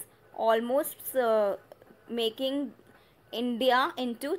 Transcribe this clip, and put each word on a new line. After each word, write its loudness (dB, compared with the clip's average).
almost, 0
uh, 2
making -2
India 2
into -4